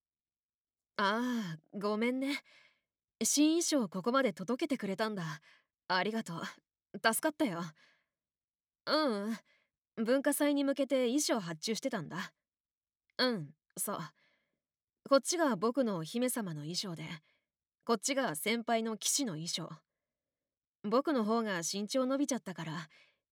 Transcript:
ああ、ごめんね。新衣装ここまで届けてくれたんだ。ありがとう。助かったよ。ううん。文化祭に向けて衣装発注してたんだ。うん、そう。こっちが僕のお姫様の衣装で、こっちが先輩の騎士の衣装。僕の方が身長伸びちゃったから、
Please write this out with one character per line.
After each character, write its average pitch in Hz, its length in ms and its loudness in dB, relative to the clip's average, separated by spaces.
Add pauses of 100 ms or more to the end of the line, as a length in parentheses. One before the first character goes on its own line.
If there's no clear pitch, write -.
(960)
あ - 0 -
あ、 214 640 0 (160)
ご 208 240 -2
め 233 120 2
ん 262 80 -2
ね。 269 240 -4 (800)
新 311 380 4
衣 302 240 2
装 - 20 -6
こ 180 160 -6
こ 233 100 0
ま 269 100 4
で 226 100 2
届 185 280 -4
け 320 80 0
て 269 100 0
く 208 80 -4
れ 190 100 -2
た 220 140 0
ん 214 40 -4
だ。 160 280 -6 (460)
あ 180 140 2
り 202 80 0
が 226 140 -2
と - 100 -8
う。 170 80 -6 (520)
助 226 260 2
か 311 80 2
っ 311 40 0
た - 120 2
よ。 170 160 -2 (1300)
う - 40 -2
う 226 400 2
ん。 226 80 -4 (640)
文 254 200 4
化 285 100 2
祭 294 220 2
に 285 100 0
向 277 100 2
け 269 120 0
て 254 180 2
衣 254 160 2
装 294 180 2
発 165 220 -6
注 220 140 -2
し - 80 -6
て 269 80 -2
た 220 100 -4
ん 147 80 -8
だ。 180 240 -8 (840)
う 254 120 2
ん、 165 200 -4 (260)
そ - 160 -4
う。 185 60 -4 (1120)
こ 277 60 8
っ 262 40 10
ち - 160 -2
が 294 200 4
僕 233 280 2
の 208 140 0
お 160 40 -4
姫 240 280 -2
様 196 240 -4
の 147 80 -8
衣 160 140 -6
装 175 200 -6
で、 151 80 -10 (800)
こ - 100 2
っ 220 40 0
ち - 160 -2
が 233 220 0
先 226 260 0
輩 226 200 2
の 220 140 -2
騎 - 140 -2
士 277 160 0
の 190 80 -2
衣 165 140 -6
装。 160 200 -6 (1120)
僕 240 300 2
の 247 120 4
方 226 180 2
が 202 160 0
身 196 300 -4
長 262 180 2
伸 269 100 0
び 277 100 2
ち - 60 -2
ゃ 247 40 0
っ 220 40 -2
た 190 140 -8
か 165 100 -8
ら、 160 240 -6 (440)